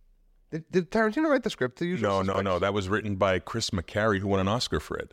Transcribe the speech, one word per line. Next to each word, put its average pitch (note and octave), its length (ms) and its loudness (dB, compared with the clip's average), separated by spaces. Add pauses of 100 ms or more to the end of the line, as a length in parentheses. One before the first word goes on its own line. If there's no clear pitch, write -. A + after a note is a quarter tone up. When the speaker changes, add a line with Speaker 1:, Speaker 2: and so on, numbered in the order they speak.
(520)
Speaker 1:
Did, D#3+ 200 -12
did F3+ 200 0
Tarantino A3 380 2
write F#3 140 2
the G#3+ 60 -2
script - 300 -4
to E3+ 60 -2
Usual F3 240 0
Speaker 2:
No, G2 120 2
no, F#2+ 60 0
Speaker 1:
Suspects? F#2+ 180 0
Speaker 2:
no. F#2 140 0
That G2 140 2
was G2+ 160 0
written G#2 280 -2
by F#2+ 220 4
Chris - 320 -6
McCary, G#2 480 0
who G2+ 100 -4
won G2 100 2
an F#2+ 80 2
Oscar G#2 320 -2
for - 180 -6
it, - 160 -10